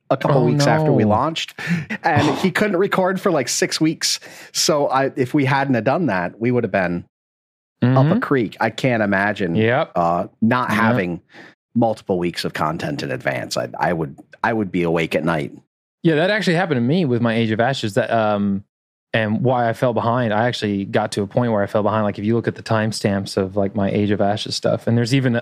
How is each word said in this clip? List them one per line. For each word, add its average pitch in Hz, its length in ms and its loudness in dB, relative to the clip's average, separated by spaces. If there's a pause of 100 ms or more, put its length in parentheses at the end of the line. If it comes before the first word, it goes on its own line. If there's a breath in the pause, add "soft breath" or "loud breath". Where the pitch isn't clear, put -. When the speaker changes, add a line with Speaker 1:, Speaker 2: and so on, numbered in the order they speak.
Speaker 1:
a 135 60 2
couple 143 220 2
Speaker 2:
Oh, 123 80 4
Speaker 1:
weeks 143 200 2
after 156 280 2
we 110 100 4
Speaker 2:
no. 107 60 2
Speaker 1:
launched, 131 500 -2 (420 loud breath)
and 147 360 2
Speaker 2:
<sighs> - 20 -6
Speaker 1:
he 185 100 2
couldn't 202 280 0
record 190 420 0
for, 202 100 0
like, 151 200 0
six - 320 -2
weeks. - 400 0 (320 loud breath)
So 147 340 2
I, 131 300 2
if 127 160 0
we 147 100 4
hadn't 139 320 2
have 110 80 0
done 156 220 2
that, 92 340 -2
we 117 100 0
would 123 140 2
have 98 80 -4
been 90 320 0 (800)
up 123 60 4 (180)
a 156 60 4
Speaker 2:
Mm-hmm. 214 80 2
Speaker 1:
creek. 127 420 0
I 113 80 2
can't 117 340 0
imagine, 101 520 0
Speaker 2:
Yep. 117 400 2
Speaker 1:
uh, 87 320 0 (140)
not 120 280 2
Speaker 2:
Yep. 107 100 0
Speaker 1:
having 107 420 0 (540 loud breath)
multiple 110 440 0
weeks 87 260 -4
of 82 80 -6
content - 500 -4
in 135 80 -6
advance. - 460 -6
I, 62 100 -2 (100)
I 82 140 0
would, 78 260 -4 (280)
I 120 80 0
would 107 180 -2
be 87 120 0
awake 82 300 0
at 78 120 0
night. 78 260 -2 (520)
Speaker 2:
Yeah, 160 120 4
that 170 140 2
actually 190 260 0
happened 170 220 0
to 117 40 0
me 156 220 2
with 120 180 0
my 113 140 0
Age 113 160 0
of 107 80 0
Ashes, 117 360 -2
that, - 160 0
um, 101 520 0 (480)
and 110 300 0
why 120 260 2
I 113 60 0
fell 123 200 0
behind. 113 400 0
I 110 140 2
actually 101 380 -2
got 110 280 -2
to 104 100 -2
a 95 40 -6
point 120 240 0
where 101 120 2
I 98 40 -2
fell 107 140 0
behind. 107 220 2
Like, 104 160 -2
if 101 60 -4
you 113 100 2
look 117 120 -2
at 110 80 0
the - 60 -16
timestamps 107 760 -2
of, 95 180 0
like, 98 200 0
my 98 140 0
Age 104 220 0
of 101 100 0
Ashes 104 340 -2
stuff, - 300 -2
and 117 100 2
there's 120 200 2
even, 123 260 0